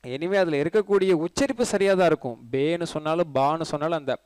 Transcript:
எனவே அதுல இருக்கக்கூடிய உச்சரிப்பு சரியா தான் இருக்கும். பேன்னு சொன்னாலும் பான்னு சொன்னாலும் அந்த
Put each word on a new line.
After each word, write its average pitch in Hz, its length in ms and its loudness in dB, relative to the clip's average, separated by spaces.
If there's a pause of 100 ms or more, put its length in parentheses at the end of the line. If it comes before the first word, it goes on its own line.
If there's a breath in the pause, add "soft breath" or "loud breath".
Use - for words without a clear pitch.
எனவே 151 360 -4
அதுல 170 200 2
இருக்கக்கூடிய 190 540 2
உச்சரிப்பு 226 540 0
சரியா 196 280 2
தான் 185 140 4
இருக்கும். 127 440 -2
பேன்னு 156 320 0
சொன்னாலும் 160 520 -4
பான்னு 147 260 2
சொன்னாலும் 156 360 -4
அந்த 131 280 -4